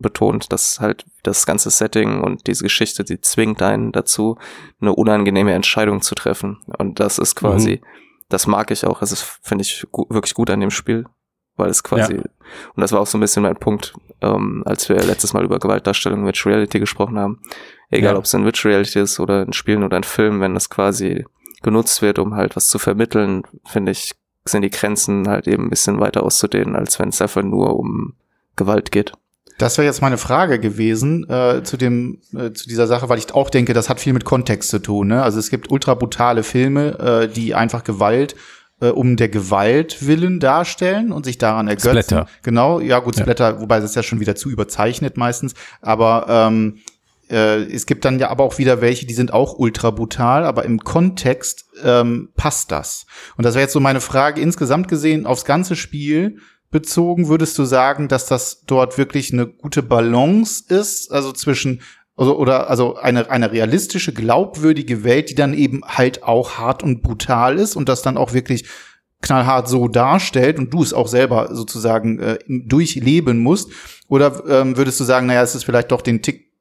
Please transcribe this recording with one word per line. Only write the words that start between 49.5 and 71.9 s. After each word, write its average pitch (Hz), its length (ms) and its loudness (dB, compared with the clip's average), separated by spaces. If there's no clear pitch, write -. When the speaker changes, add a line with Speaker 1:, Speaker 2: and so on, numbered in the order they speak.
Speaker 3:
ultra 117 340 0
brutal, 120 540 0
aber 127 200 -2
im 113 160 0
Kontext, 170 840 -2
ähm, 120 500 2
passt - 380 -2
das. - 340 -6
Und 117 80 0
das 117 100 2
wäre 135 80 4
jetzt 135 100 0
so 151 60 4
meine 135 220 2
Frage, 143 400 0
insgesamt 147 480 0
gesehen, 156 380 0
aufs 127 180 -2
ganze 170 320 0
Spiel 151 640 -4
bezogen, 170 560 0
würdest 156 280 2
du 143 80 2
sagen, 135 440 2
dass 131 180 0
das - 400 -4
dort 127 320 2
wirklich 135 340 -2
eine 123 140 0
gute 143 360 -6
Balance 123 840 2
ist, - 380 -2
also 139 200 -2
zwischen, 131 500 -2
also, 135 200 4
oder, 131 320 2
also 123 280 2
eine, 123 340 0
eine 117 220 0
realistische, 127 600 -2
glaubwürdige 123 920 0
Welt, 131 260 2
die 135 60 -10
dann 139 180 0
eben 139 320 0
halt - 380 0
auch 120 340 0
hart 117 240 -4
und 127 200 0
brutal 123 580 0
ist 208 160 -2
und 135 120 -4
das 127 140 0
dann 131 160 -2
auch 127 140 -2
wirklich 127 320 -2
knallhart 127 460 2
so 123 200 2
darstellt 135 720 2
und 123 160 -4
du 170 80 2
es 127 100 -2
auch 120 160 0
selber 120 460 2
sozusagen, 113 640 -2